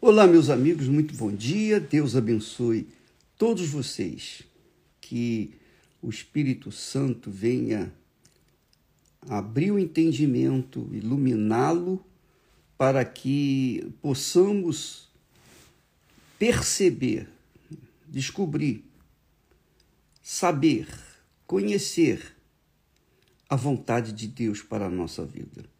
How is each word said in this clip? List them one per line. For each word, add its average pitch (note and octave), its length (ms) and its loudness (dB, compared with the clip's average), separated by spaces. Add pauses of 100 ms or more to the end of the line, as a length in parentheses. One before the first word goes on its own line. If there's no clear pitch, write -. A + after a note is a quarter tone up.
(120)
Olá, G#3+ 140 10
meus E3 240 10
amigos, C#3+ 380 2
muito D3 280 2
bom G#2+ 160 -4
dia. G3 480 0
Deus D3 360 0
abençoe A2+ 720 -2 (500)
todos G3 320 0
vocês. - 720 -8 (580)
Que A#2+ 540 -6 (480)
o A#2+ 80 -10
Espírito C3 640 -4
Santo - 580 -6
venha G#2+ 640 -2 (1300)
abrir A2 480 -4
o G#3 80 0
entendimento, C3+ 1120 0
iluminá-lo, B2+ 1120 0 (720)
para C3 300 2
que C3+ 960 -2
possamos F3 1080 0 (1300)
perceber, D#3 880 0 (800)
descobrir, C#3+ 760 -4 (1400)
saber, D#3+ 640 0 (580)
conhecer F#3+ 920 0 (1120)
a C#3 80 -2
vontade A#2+ 560 -2
de G#2+ 160 -10
Deus G#2+ 360 -4
para G2+ 240 -6
a - 20 -4
nossa F2 340 -6
vida. - 460 -16 (100)